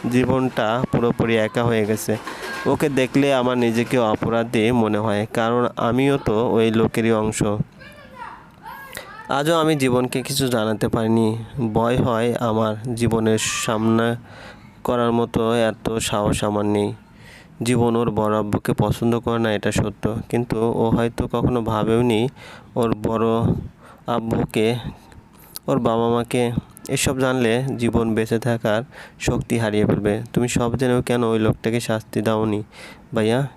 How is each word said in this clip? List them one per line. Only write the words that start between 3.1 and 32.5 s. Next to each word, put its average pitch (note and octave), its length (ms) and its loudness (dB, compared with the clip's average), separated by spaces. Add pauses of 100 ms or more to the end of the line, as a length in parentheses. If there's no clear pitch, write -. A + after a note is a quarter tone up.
আমার B2 240 2
নিজেকে A#2 400 2
অপরাধী A#2 720 2
মনে A2 280 2
হয়, G#2+ 360 0
কারণ A#2+ 420 2
আমিও B2+ 420 2
তো A#2 300 0
ওই A2 220 4
লোকেরই A2+ 420 2
অংশ। A2 300 0 (1900)
আজও C#3+ 260 0
আমি D#3 220 2
জীবনকে B2+ 460 0
কিছু C#3 260 -2
জানাতে A2 400 0
পারিনি। A2+ 560 2 (280)
ভয় A#2 240 2
হয় A#2 440 2
আমার, A2 540 -2
জীবনের A2 440 2
সামনা A2+ 760 0 (680)
করার A#2+ 280 2
মতো A#2 420 0
এত A2+ 440 0
সাহস G#2+ 460 -2
আমার G#2 200 0
নেই। G#2 280 0 (680)
জীবন A#2 340 2
ওর A#2 140 0
বড় G#2+ 280 0
আব্বুকে G#2 340 -2
পছন্দ A#2 480 0
করে A#2 180 -2
না, A2+ 140 2
এটা G#2 200 -2
সত্য, G#2+ 440 -2 (120)
কিন্তু A#2+ 320 -2
ও A2+ 360 2
হয়তো A#2 320 -2
কখনো A#2+ 340 0
ভাবেওনি A2+ 680 2 (460)
ওর A2+ 280 0
বড় A2+ 240 0 (800)
আব্বুকে, A2+ 720 0 (880)
ওর C#3 120 0
বাবা A#2 300 2
মাকে। A#2+ 440 0 (360)
এসব C3+ 300 -2
জানলে B2+ 440 2 (140)
জীবন A2+ 380 0
বেঁচে A2+ 240 0
থাকার A2+ 440 0 (380)
শক্তি A#2+ 380 -2
হারিয়ে G#2+ 280 2
ফেলবে। G#2 360 0 (100)
তুমি A#2+ 160 0
সব A#2+ 280 0
জেনেও B2 260 2
কেন A#2+ 220 0
ওই A2+ 140 2
লোকটাকে A2 420 0
শাস্তি A2 420 -4
দাওনি G#2+ 400 0 (520)